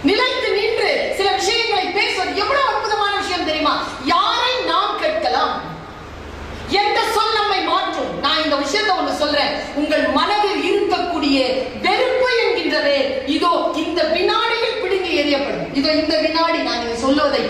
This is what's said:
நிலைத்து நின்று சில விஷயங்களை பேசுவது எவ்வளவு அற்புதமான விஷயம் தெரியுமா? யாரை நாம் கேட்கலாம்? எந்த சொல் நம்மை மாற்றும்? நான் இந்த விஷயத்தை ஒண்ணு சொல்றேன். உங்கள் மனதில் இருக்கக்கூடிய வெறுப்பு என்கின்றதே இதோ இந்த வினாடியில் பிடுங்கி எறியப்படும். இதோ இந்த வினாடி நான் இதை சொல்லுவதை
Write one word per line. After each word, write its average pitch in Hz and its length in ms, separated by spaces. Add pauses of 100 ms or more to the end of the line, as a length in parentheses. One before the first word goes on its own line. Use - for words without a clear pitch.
நிலைத்து 494 480
நின்று 415 640
சில 392 140
விஷயங்களை 403 540
பேசுவது 381 500
எவ்வளவு 523 320
அற்புதமான 415 480
விஷயம் 359 300
தெரியுமா? 302 380 (220)
யாரை 427 480 (140)
நாம் 359 320
கேட்கலாம்? 285 640 (1040)
எந்த 403 320 (140)
சொல் 440 200
நம்மை 403 280
மாற்றும்? 330 580
நான் 311 240
இந்த 294 120
விஷயத்தை 403 420
ஒண்ணு 277 180
சொல்றேன். 294 360 (240)
உங்கள் 285 320
மனதில் 381 560
இருக்கக்கூடிய 339 760 (440)
வெறுப்பு 508 460 (140)
என்கின்றதே 294 840
இதோ 330 480
இந்த 330 280
வினாடியில் 427 760
பிடுங்கி 370 380
எறியப்படும். 277 560
இதோ 277 160
இந்த 311 260
வினாடி 311 400
நான் 247 240
இதை 233 160
சொல்லுவதை 269 520